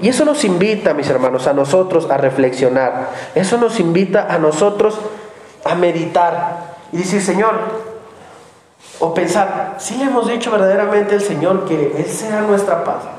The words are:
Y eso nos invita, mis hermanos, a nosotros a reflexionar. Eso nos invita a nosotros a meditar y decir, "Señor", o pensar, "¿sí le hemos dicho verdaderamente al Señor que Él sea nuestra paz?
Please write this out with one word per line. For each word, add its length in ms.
Y 60
eso 140
nos 200
invita, 500
mis 160
hermanos, 380
a 60
nosotros 580
a 60
reflexionar. 880
Eso 240
nos 220
invita 500
a 80
nosotros 640
a 80
meditar 1000
y 60
decir, 260
"Señor", 300
o 160
pensar, 640
"¿sí 180
le 80
hemos 220
dicho 240
verdaderamente 640
al 60
Señor 440
que 320
Él 80
sea 360
nuestra 420
paz? 180